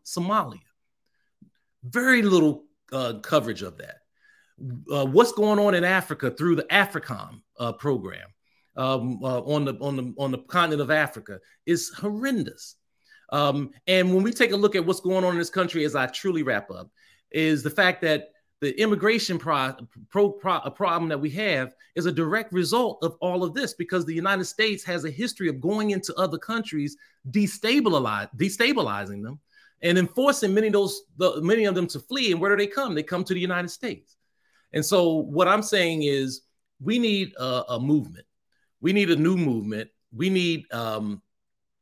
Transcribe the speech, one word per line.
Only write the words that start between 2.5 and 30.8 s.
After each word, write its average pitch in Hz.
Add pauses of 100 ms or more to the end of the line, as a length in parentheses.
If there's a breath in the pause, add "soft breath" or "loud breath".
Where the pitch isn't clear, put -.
uh, 127
coverage 113
of 90
that. - (920 soft breath)
Uh, 139
what's 147
going 208
on 208
in 175
Africa 175
through 165
the 147
africom, 143 (200)
uh, 117
program, 92 (500)
um, 127
uh, 127
on 147
the, 135
on 139
the, 123
on 139
the 127
continent 156
of 127
Africa 135 (280 soft breath)
is 170
horrendous. 214 (540 soft breath)
Um, 143 (160 loud breath)
and 185
when 190
we 240
take 233
a 196
look 202
at 180
what's 180
going 185
on 180
in 170
this 170
country, 175
as 139
I 131
truly 165
wrap 117
up, 90 (400 soft breath)
is 156
the 147
fact 180
that 156 (300)
the 139
immigration 208
pro-, 135 (320)
pro-, 202
pro-, 190
a 139
problem 170
that 147
we 151
have 151 (200 soft breath)
is 175
a 180
direct 185
result 190
of 165
all 180
of 170
this, 269
because 175
the 160
United 185
States 214
has 170
a 160
history 180
of 135
going 208
into 185
other 165
countries, 156 (340 soft breath)
destabilize-, 175
destabilizing 107
them, 131 (440 soft breath)
and 175
enforcing 220
many 220
of 208
those, 196 (160)